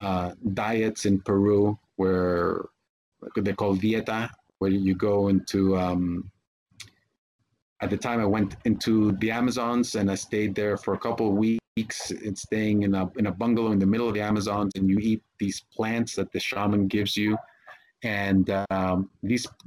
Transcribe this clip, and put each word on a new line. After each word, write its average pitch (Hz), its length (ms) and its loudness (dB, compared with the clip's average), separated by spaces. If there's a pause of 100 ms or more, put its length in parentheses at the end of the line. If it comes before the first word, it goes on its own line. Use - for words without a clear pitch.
uh, 92 320 -4 (220)
diets 110 500 -2
in 98 160 2
Peru 104 580 2 (180)
where 90 720 0 (680)
they 101 160 0
call 98 240 0
dieta, 110 540 -2 (300)
where 98 100 0
you 95 240 2
go 101 340 2
into, 95 480 2
um, 90 540 -2 (1500)
at 95 100 -4
the 101 80 0
time 117 220 -2
I 107 60 2
went 101 380 0
into 107 560 2
the 110 100 0
Amazons, 120 640 0
and 101 160 2
I 98 40 0
stayed 104 400 -2
there 104 240 0
for 101 160 -2
a 95 40 -4
couple 113 300 -2
of 98 60 2
weeks, 113 240 2 (520)
and 101 280 -8
staying 107 460 0
in 98 100 2
a, 92 220 -2
in 104 100 0
a 95 60 -2
bungalow 113 400 0
in 101 60 4
the 95 80 4
middle 117 220 2
of 107 60 -2
the 104 60 0
Amazons, 104 560 0
and 95 120 2
you 95 100 4
eat 110 240 0 (160)
these 98 220 -4
plants 113 540 -4
that 98 180 -4
the 92 80 -4
shaman 104 460 0
gives 101 300 -2
you. 104 200 0 (680)
And, 98 460 0 (220)
um, 92 400 0 (120)
these, 120 240 -2 (200)